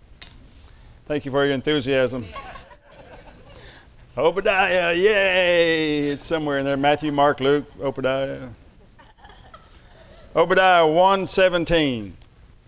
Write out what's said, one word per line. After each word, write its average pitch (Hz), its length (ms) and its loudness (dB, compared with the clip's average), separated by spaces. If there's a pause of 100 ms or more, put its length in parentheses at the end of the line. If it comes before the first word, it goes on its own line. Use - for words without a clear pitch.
(1080)
Thank 151 180 -6
you 139 60 -10
for 139 140 0
your 143 100 0
enthusiasm. 131 680 -2 (880)
<laughs> - 1080 -20
Obadiah, 180 760 0
yay! 175 1120 2
It's 143 180 -8
somewhere 151 320 -4
in 139 60 -4
there. 139 120 -2
Matthew, 147 360 0
Mark, 143 260 2
Luke, 143 280 0 (140)
Obadiah. 135 680 -6 (1900)
Obadiah 175 540 4
one 185 360 4
seventeen. 156 920 0 (520)